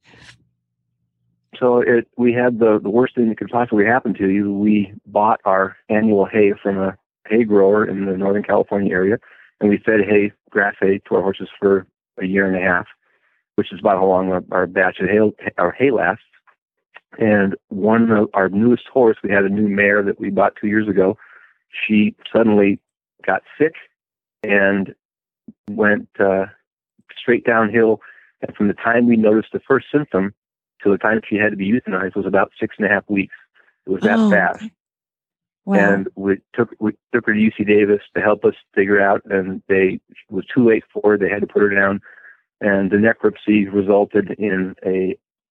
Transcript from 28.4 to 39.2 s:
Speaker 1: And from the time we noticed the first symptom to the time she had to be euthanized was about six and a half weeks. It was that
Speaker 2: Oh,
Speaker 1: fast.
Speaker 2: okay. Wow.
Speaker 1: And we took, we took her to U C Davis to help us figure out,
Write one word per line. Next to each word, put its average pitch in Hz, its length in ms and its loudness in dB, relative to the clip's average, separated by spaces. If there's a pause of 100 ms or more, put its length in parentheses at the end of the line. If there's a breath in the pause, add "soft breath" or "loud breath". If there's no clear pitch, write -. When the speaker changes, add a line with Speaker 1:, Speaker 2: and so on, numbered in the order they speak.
Speaker 1:
And - 100 -12
from 104 120 0
the 104 60 -2
time 120 340 0
we 117 80 4
noticed 110 360 2
the 101 140 -6
first 131 240 0
symptom 101 420 -4 (520)
to 101 80 2
the 95 60 0
time 110 300 -2
she 110 60 -6
had 104 160 0
to 107 60 -8
be 95 160 -4
euthanized 95 420 -4
was 98 100 -4
about 95 360 -2
six 110 180 -8
and 107 80 -2
a - 20 2
half 98 220 0
weeks. 98 240 -4 (500 soft breath)
It 95 60 -6
was 92 120 -4
that 208 140 2
Speaker 2:
Oh, 220 140 2
Speaker 1:
fast. 175 320 0
Speaker 2:
okay. 220 100 -14 (920)
Wow. 98 120 -2
Speaker 1:
And 98 380 0
we 98 240 -2 (160)
took, 113 240 -2
we 107 140 -2 (200)
took 117 140 -2
her 110 80 0
to 107 60 0
U 110 180 2
C 104 60 -2
Davis 104 360 2 (140)
to 95 80 -4
help 104 220 0
us 107 100 2 (220)
figure 101 260 2
out, 98 240 0